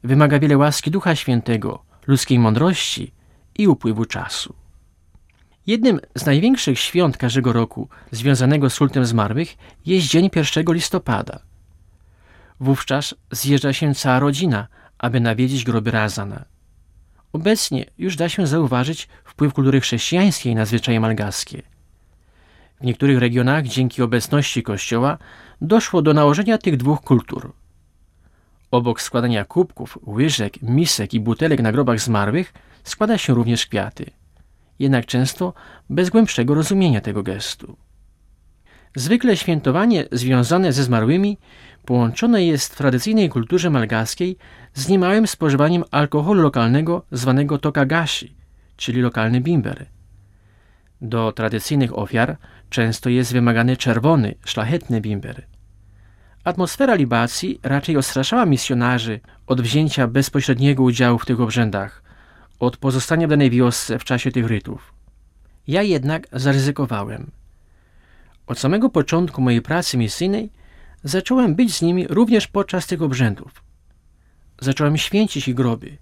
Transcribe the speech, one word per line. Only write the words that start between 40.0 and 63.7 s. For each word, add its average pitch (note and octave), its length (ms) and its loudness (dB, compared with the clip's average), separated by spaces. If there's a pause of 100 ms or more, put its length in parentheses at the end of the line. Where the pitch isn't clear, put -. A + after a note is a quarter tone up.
związane B2+ 600 2
ze C3 120 0
zmarłymi C#3+ 540 0 (460)
połączone C3 600 2
jest D3+ 280 0
w - 40 -20
tradycyjnej D3 520 2
kulturze D#3+ 420 0
malgaskiej A#2+ 680 -2 (380)
z C3+ 140 -6
niemałym G3 380 4
spożywaniem D#3 640 2
alkoholu D3+ 520 2
lokalnego D3 600 2 (100)
zwanego C#3 460 0
tokagashi, D3 760 -2 (420)
czyli B2 240 -4
lokalny A#2+ 400 0
bimber. C#3+ 460 -2 (1120)
Do A2+ 320 -2
tradycyjnych A#2 640 -2
ofiar A#2 380 -2 (340)
często A2+ 380 -2
jest B2 240 0
wymagany A#2+ 440 2
czerwony, A#2+ 580 2 (100)
szlachetny A#2 560 -4
bimber. G#2 460 -8 (960)
Atmosfera F3+ 500 0
libacji A#2 680 -2
raczej C#3+ 340 -2
odstraszała C#3 500 0
misjonarzy A#2+ 720 0 (260)
od B2+ 140 0
wzięcia C#3 460 0
bezpośredniego C3+ 760 2
udziału A#2+ 360 4
w - 80 -6
tych B2 140 -2
obrzędach, G#2+ 600 -2 (560)
od B2 180 -2
pozostania C3+ 500 0
w D3+ 40 -2
danej C#3+ 200 4
wiosce A#2+ 480 0